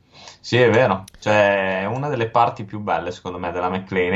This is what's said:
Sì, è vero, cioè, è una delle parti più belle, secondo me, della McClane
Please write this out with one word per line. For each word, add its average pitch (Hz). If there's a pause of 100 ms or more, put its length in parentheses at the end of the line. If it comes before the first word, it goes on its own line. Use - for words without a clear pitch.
(400)
Sì, -
è 123
vero, 107 (160)
cioè, 101
è 98
una 131
delle 117
parti 117
più 107
belle, 87
secondo 90
me, 90
della 87
McClane 95